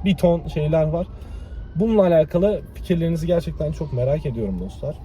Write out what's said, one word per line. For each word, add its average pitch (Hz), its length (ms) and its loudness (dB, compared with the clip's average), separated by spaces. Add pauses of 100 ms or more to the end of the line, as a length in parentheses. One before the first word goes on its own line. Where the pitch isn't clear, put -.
Bir 190 120 4
ton 170 300 2
şeyler 156 360 0
var. 170 240 -2 (680)
Bununla 214 260 4
alakalı 175 600 4 (120)
fikirlerinizi 165 540 0
gerçekten 165 440 0
çok 151 220 -6
merak 139 320 0
ediyorum 110 340 -4
dostlar. 117 460 -8